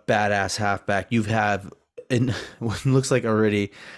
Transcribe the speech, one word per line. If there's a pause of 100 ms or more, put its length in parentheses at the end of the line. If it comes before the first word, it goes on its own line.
badass
halfback,
you've
had (400)
an, (140)
<laughs>
what
looks
like
already, (280)